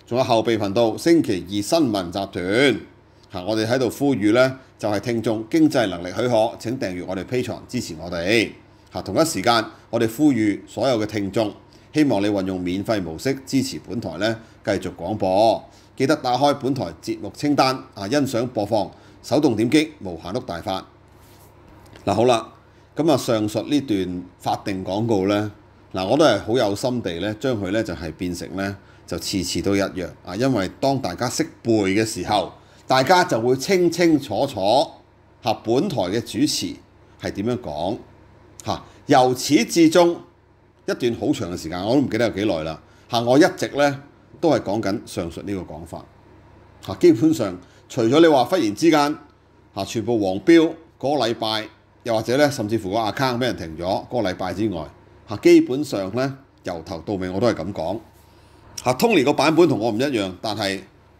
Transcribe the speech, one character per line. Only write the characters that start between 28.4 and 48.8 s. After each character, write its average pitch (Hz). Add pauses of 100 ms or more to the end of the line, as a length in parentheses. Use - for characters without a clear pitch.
呢， 98 (300)
就 87
次 98
次 -
都 98
一 98
樣 90 (160)
啊， 90
因 131
為 95 (120)
當 135
大 92
家 120
識 - (160)
背 117
嘅 104
時 110
候， 95 (340)
大 131
家 180
就 139
會 127
清 180
清 165
楚 113
楚， 104 (840)
嚇， 110 (100)
本 131
台 131
嘅 95
主 113
持 - (460)
係 92
點 101
樣 120
講， 85 (640)
嚇， 95 (240)
由 127
始 151
至 165
終 175 (680)
一 190
段 120
好 110
長 90
嘅 90
時 80
間， 87
我 113
都 147
唔 120
記 110
得 120
有 87
幾 95
耐 85
啦， 80 (280)
嚇， 117
我 120
一 170 (120)
直 110
呢 139 (380)
都 165
係 117
講 104
緊 101
上 85
述 -
呢 98
個 92
講 78
法， 82 (800)
嚇， 98
基 175
本 156
上 98 (320)
除 123
咗 127
你 170
話 139
忽 180
然 110
之 160